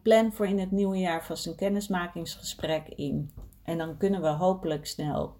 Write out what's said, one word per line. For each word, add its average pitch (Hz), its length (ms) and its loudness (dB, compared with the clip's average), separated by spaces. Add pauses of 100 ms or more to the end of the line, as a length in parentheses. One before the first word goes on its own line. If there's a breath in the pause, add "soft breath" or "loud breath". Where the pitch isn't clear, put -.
Plan 220 300 6
voor 214 140 -2
in 196 120 2
het 185 120 -2
nieuwe 190 280 2
jaar 170 260 0
vast - 220 -6
een 165 100 -6
kennismakingsgesprek 175 1300 -2
in. 147 420 -4 (320)
En 165 160 -2
dan 160 180 -4
kunnen 190 260 2
we 156 60 2
hopelijk 160 580 2
snel 147 540 -4